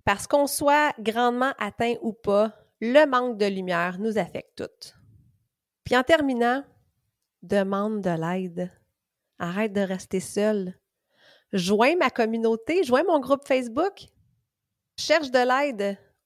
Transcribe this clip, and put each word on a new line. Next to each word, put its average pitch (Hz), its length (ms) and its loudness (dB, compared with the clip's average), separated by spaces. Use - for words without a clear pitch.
Parce 202 220 -2
qu'on 285 200 2
soit 294 520 2
grandement 240 580 0
atteint 226 440 -2
ou 220 120 -4
pas, 208 400 0
le 254 240 6
manque 247 320 0
de 202 80 0
lumière 180 540 -2
nous 214 180 -2
affecte - 400 -6
toutes. - 380 -14
Puis 247 140 0
en 262 60 2
terminant, 269 600 2
demande 202 580 -2
de 185 80 -2
l'aide. 175 600 -4
Arrête 196 360 -4
de 202 80 0
rester 190 380 -4
seul. 202 580 -2
Joins 202 420 2
ma 302 140 2
communauté, 226 760 0
joins 254 200 2
mon 349 160 2
groupe 269 280 -2
Facebook. 262 600 -2
Cherche 294 340 0
de 254 80 4
l'aide 247 580 0